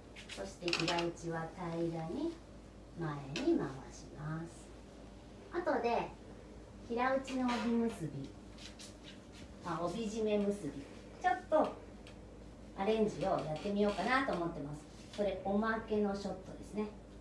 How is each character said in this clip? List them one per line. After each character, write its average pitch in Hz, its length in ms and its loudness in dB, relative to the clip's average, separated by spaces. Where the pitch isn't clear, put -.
そ - 160 -6
し - 120 -8
て 175 140 0
平 170 240 4
打 170 160 2
ち 165 200 -6
は 165 240 -2
平 170 440 0
ら 160 100 -2
に 320 240 0
前 147 460 -2
に 339 140 8
回 151 80 2
し - 140 -14
ま 156 320 -2
す。 - 180 -14
後 302 280 4
で 233 280 4
平 254 260 4
打 269 40 4
ち 262 160 -2
の 254 120 4
帯 233 240 2
結 226 340 2
び、 139 240 -6
あ、 160 160 -2
帯 196 240 2
締 220 180 0
め 208 140 6
結 202 260 2
び、 143 60 -2
ち 359 60 4
ょ 370 40 10
っ 370 180 2
と - 260 8
ア 190 60 0
レ 220 160 6
ン 202 80 6
ジ 175 180 0
を 190 40 4
や 151 280 2
っ - 60 -8
て 208 80 0
み 202 100 4
よ 208 80 6
う 202 40 4
か 180 100 0
な 262 220 6
と - 80 2
思 170 140 2
っ - 20 -2
て - 100 -4
ま 147 160 -6
す。 - 80 -10
そ 208 80 2
れ 190 220 2
お 208 120 6
ま 220 300 4
け 214 140 4
の 196 120 4
シ 196 140 -2
ョ 185 40 -2
ッ - 20 -4
ト - 260 -10
で 151 60 -12
す - 80 -12
ね。 208 140 0